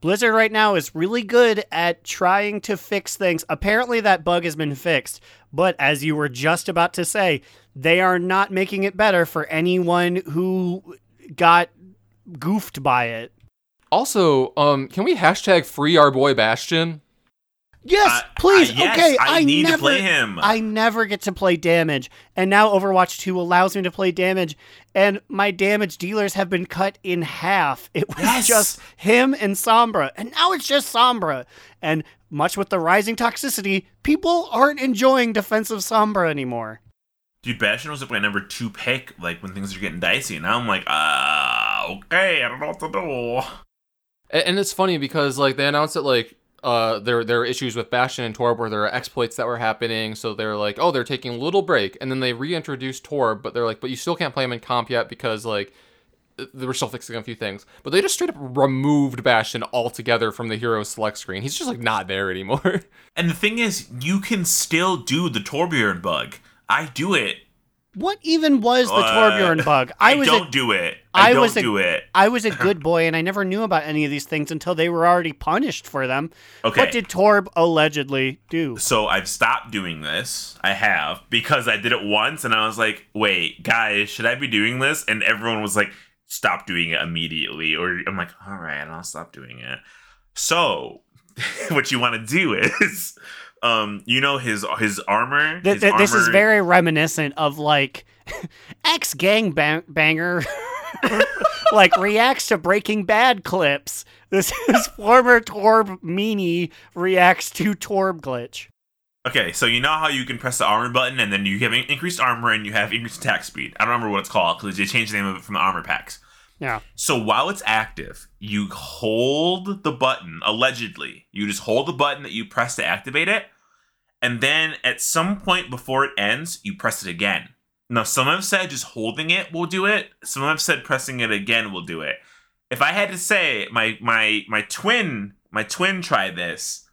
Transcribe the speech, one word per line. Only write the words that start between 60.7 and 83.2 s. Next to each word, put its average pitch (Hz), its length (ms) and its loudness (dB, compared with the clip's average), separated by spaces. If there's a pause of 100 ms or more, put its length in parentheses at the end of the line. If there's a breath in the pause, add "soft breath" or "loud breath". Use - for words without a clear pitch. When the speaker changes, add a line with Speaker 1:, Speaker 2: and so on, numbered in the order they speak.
Speaker 2:
select 107 340 -6
screen. 95 240 -10
He's 135 160 -6
just, 285 120 -6
like, 135 120 -8
not 107 260 -2
there 95 240 -2
anymore. 120 540 -2
<laughs> - 60 -20 (260 soft breath)
Speaker 3:
And 170 120 0
the - 60 -2
thing 220 240 -2
is, 226 300 -4 (120)
you 190 200 -2
can 196 240 -2
still 175 520 0
do 143 320 -2
the 110 120 -4
Torbjorn 123 600 -2
bug. 78 340 -4 (340 soft breath)
I 143 160 0
do - 280 -4
it. 107 240 -2 (560)
Speaker 1:
What 381 300 -4
even 311 380 2
was 240 260 2
the - 80 -2
Speaker 3:
Uh, 220 440 4
Speaker 1:
Torbjorn 165 240 2
bug? 135 360 2
I 233 140 6
Speaker 3:
I - 20 4
Speaker 1:
was 277 120 2
Speaker 3:
don't 196 200 4
Speaker 1:
a, - 20 -18
Speaker 3:
do 123 220 0
it. 87 260 -2 (160)
I 196 160 8
Speaker 1:
I 247 40 8
Speaker 3:
don't 254 100 8
Speaker 1:
was 226 120 2
a, 220 60 2
Speaker 3:
do 107 160 0
it. 87 280 0 (100)
Speaker 1:
I 196 140 6
was 240 140 0
a 220 60 0
Speaker 3:
<laughs> 170 160 -2
Speaker 1:
good 190 160 0
boy, 165 240 2
and 160 100 0
I 160 60 0
never 196 240 -2
knew 196 160 -2
about 180 220 0
any 151 200 -2
of 143 60 0
these 143 160 -6
things 151 240 -4
until 165 240 -4
they 160 160 0
were 170 160 2
already 175 260 4
punished 202 540 -2
for 135 220 -4
them. 139 240 -2 (340 loud breath)
Speaker 3:
Okay. 117 160 2
Speaker 1:
What 254 100 0
did 233 160 -4
Torb 202 480 2
allegedly 147 840 0 (100)
do? 151 280 -4
Speaker 3:
So 107 280 0
I've 92 220 0
stopped 113 420 0
doing 87 320 -6
this. 80 640 -8
I 98 100 2
have, 92 560 0
because 117 380 0
I 110 100 2
did 110 140 -2
it 104 120 0
once, 110 400 -2
and 113 120 0
I 110 100 2
was 110 140 -4
like, 110 340 -2
"Wait, 95 480 -2